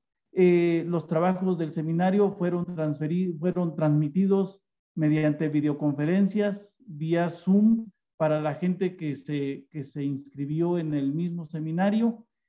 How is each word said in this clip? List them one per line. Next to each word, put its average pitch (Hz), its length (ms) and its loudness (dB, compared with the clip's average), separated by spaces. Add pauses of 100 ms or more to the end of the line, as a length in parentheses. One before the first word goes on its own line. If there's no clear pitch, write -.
(340)
Eh, 175 540 4
los 170 200 -2
trabajos 180 500 0
del 160 160 -4
seminario 185 580 2
fueron 175 340 -2
transferi-, 160 720 -2
fueron 175 380 -2
transmitidos 165 840 2 (340)
mediante 151 540 2
videoconferencias 156 1300 0
vía 160 500 -2
Zoom 214 600 2 (240)
para 156 240 2
la 151 160 -2
gente 180 400 -2
que 151 200 -6
se, 139 540 -6
que 151 140 -10
se 143 220 -8
inscribió 143 720 -4
en 156 160 -4
el 139 180 -2
mismo 170 320 -4
seminario 190 800 -2 (240)